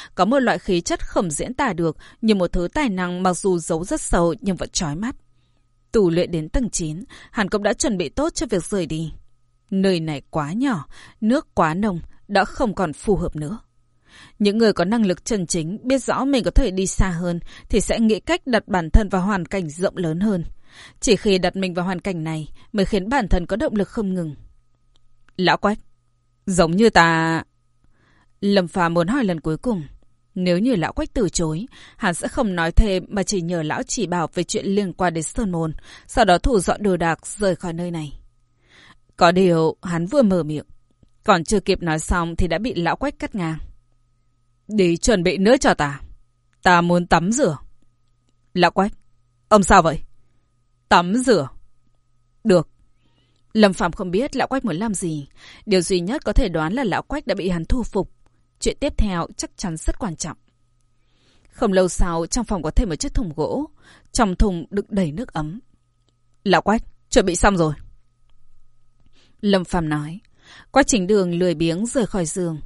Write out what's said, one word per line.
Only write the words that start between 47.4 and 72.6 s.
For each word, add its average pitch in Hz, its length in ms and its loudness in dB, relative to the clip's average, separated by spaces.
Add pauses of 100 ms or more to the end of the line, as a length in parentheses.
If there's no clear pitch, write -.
"Lão 175 180 4
Quách, 196 200 0 (580)
ông 208 140 6
sao 190 180 8
vậy?" 160 180 -2 (920)
"Tắm 180 260 2
rửa." 233 320 2 (960)
"Được." 139 240 4 (880)
Lâm 214 200 6
Phàm 175 180 -2
không 185 200 -8
biết 247 240 -2
Lão 262 120 0
Quách 262 180 -2
muốn 185 100 -2
làm 214 180 -4
gì. 156 340 -6 (380)
Điều 185 160 4
duy 180 180 0
nhất 214 260 -4
có 208 80 -2
thể 247 160 4
đoán 160 240 -2
là 269 100 -2
Lão 156 180 -2
Quách - 260 -8
đã 196 80 -2
bị 196 140 -4
hắn 170 160 -4
thu - 180 0
phục. 95 280 -4 (480)
Chuyện - 200 -4
tiếp 285 180 -2
theo 185 300 0 (100)
chắc - 200 -10
chắn 165 200 -8
rất - 220 -4
quan 180 160 -6
trọng. 151 220 -12 (1120)
Không 208 220 -2
lâu 185 140 4
sau, 170 380 0
trong 226 200 -4
phòng 180 180 -4
có 156 80 -4
thêm 247 180 2
một 156 60 -2
chiếc - 180 -6
thùng 190 220 -2
gỗ. 247 340 -4 (420)
Trong 202 240 0
thùng 180 340 0
đựng 196 200 -4
đầy 185 220 -2
nước 208 220 -10
ấm. 160 260 -6 (840)
"Lão 175 180 4
Quách, 202 220 0 (260)
chuẩn 170 160 4
bị 185 100 0
xong 202 220 4
rồi." 156 160 2 (1700)
Lâm 196 220 2
Phàm 165 260 -2
nói. 151 300 -6 (520)
Quách 269 160 4
Chính 185 200 0
Đường 185 280 2
lười 175 200 0
biếng 165 300 0
rời 240 200 0
khỏi 180 200 -2
giường, 165 400 -4